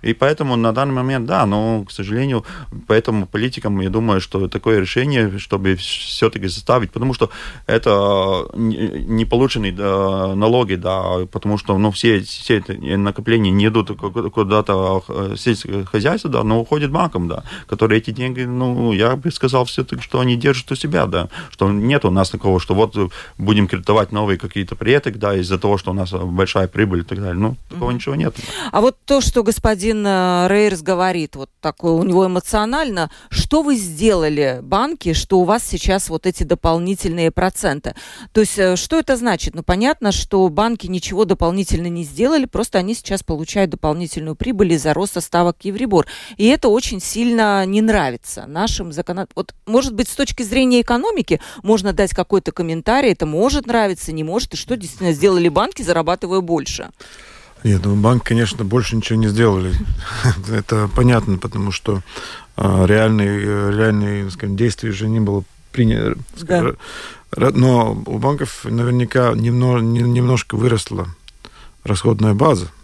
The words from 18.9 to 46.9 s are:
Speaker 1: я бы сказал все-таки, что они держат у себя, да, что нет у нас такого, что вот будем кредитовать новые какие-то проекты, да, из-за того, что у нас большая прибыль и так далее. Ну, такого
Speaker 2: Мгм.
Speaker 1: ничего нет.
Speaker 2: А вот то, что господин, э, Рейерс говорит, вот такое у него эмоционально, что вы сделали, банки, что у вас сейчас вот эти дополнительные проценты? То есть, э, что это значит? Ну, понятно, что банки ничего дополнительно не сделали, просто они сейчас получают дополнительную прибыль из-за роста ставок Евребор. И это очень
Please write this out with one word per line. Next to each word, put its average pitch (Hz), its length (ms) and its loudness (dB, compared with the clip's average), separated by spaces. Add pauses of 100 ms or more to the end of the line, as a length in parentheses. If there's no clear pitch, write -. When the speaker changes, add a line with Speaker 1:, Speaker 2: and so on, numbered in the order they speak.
Speaker 1:
я 117 240 2
бы 139 140 -2
сказал 127 340 0
все-таки, 127 380 -6
что - 180 -2
они 123 160 2
держат 127 360 0
у - 40 -2
себя, 147 300 0
да, 87 220 -2 (220)
что - 200 0
нет 120 340 2
у 95 60 4
нас 95 200 2
такого, 92 300 2
что - 140 -2
вот 107 220 2 (420)
будем 101 280 2
кредитовать 101 460 0
новые 104 260 0
какие-то 95 380 -6
проекты, 131 360 2
да, 101 240 0
из-за 92 220 0
того, 101 200 2
что 92 120 -6
у 90 40 -2
нас 95 180 -4
большая 92 560 0
прибыль 95 320 0
и 85 40 -6
так 95 140 -6
далее. 95 160 -4
Ну, 113 220 -2 (120)
такого 143 200 -6
Speaker 2:
Мгм. 123 80 -2
Speaker 1:
ничего 139 180 -6
нет. 156 200 -2 (380)
Speaker 2:
А 202 80 4
вот 254 240 4
то, 277 160 2
что 240 220 2
господин, 214 640 0
э, 180 420 2
Рейерс 196 340 2
говорит, 180 540 0
вот 135 140 -12 (100)
такое 165 320 -2
у 165 120 2
него 185 220 4
эмоционально, 208 840 -2 (200)
что - 320 2
вы 285 140 2
сделали, 156 840 0
банки, 196 500 0
что 185 280 2
у 180 40 4
вас 214 200 2
сейчас 190 460 -2
вот 160 160 -4
эти 175 180 -2
дополнительные 170 840 0
проценты? - 640 -2 (380)
То 220 80 4
есть, 202 180 0
э, 185 180 4
что 320 220 -2
это 269 180 0
значит? 226 380 -2
Ну, 160 80 -8
понятно, 208 500 0
что 190 360 2
банки 214 380 0
ничего 185 380 -2
дополнительно 175 640 0
не 170 160 -6
сделали, 247 420 0
просто - 320 -4
они 190 160 -2
сейчас - 280 -6
получают 165 480 -2
дополнительную 156 640 -4
прибыль 196 380 0
из-за 151 200 0
роста 180 260 -2
ставок 175 420 0
Евребор. 196 440 0 (300)
И 208 100 2
это 277 220 4
очень 208 320 0